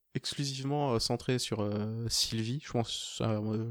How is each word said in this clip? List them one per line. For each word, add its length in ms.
exclusivement, 800
euh, 40
centré 400
sur, 220
euh, 480
Sylvie. 560
Je 60
pense, 500
euh, 500